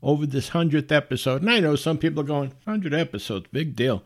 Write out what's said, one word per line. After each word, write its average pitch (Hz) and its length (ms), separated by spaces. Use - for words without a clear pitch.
over 147 240
this 135 220
hundredth 156 420
episode. 135 520
And 208 100
I 240 80
know 151 160
some 156 220
people 151 260
are - 20
going, 143 280
"Hundred 196 300
episodes, 107 580
big 143 240
deal." 117 300